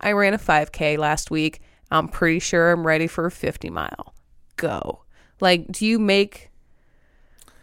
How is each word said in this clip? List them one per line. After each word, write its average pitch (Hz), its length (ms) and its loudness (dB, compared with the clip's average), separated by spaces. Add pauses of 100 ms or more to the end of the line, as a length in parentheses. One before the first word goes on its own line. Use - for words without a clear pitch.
I 208 120 0
ran 202 220 2
a 214 40 -4
five 156 340 2
K 151 240 -2
last 151 340 -2
week. 156 300 -2 (300)
I'm 160 180 2
pretty 165 320 0
sure 175 320 2
I'm 170 140 0
ready 160 200 2
for 165 200 -4
a 180 40 -2
fifty - 400 -8
mile. - 420 -10 (440)
Go. - 460 -6 (380)
Like, 180 300 2
do 214 160 -4
you 226 140 2
make 202 500 0 (1120)